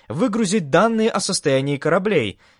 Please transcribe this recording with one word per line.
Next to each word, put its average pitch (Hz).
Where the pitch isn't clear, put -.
выгрузить 190
данные 220
о -
состоянии 139
кораблей. 156